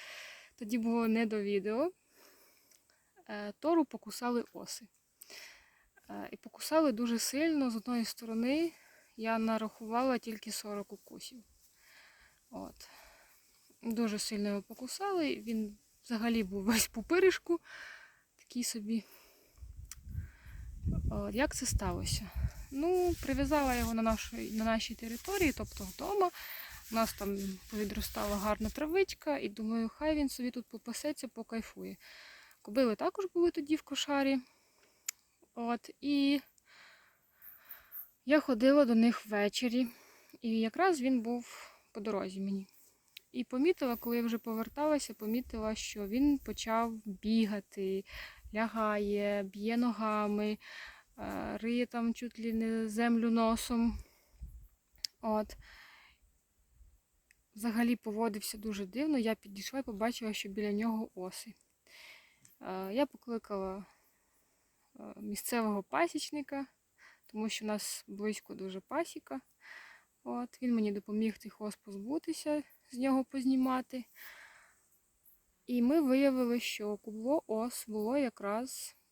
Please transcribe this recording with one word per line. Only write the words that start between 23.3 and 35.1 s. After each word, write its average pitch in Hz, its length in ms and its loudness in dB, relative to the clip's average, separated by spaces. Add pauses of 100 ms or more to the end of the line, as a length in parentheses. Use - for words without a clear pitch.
його 233 200 0
на 226 80 2
нашу, 220 340 0
на 220 280 -2
нашій 226 300 0
території, 277 580 0
тобто - 320 -8
вдома. 359 460 2 (600)
У - 20 -2
нас 226 180 2
там 196 260 -2 (320)
повідростала 208 640 -2
гарна 208 340 0
травичка, 311 680 0
і - 100 -4
думаю, 220 400 -2
хай 311 280 0
він 285 120 2
собі 247 220 -4
тут 240 160 -8
попасеться, 240 600 -6
покайфує. 202 680 -8 (680)
Кобили 220 340 4
також - 280 -2 (100)
були 339 160 4
тоді 302 260 0
в - 60 -12
кошарі. 277 560 2 (1160)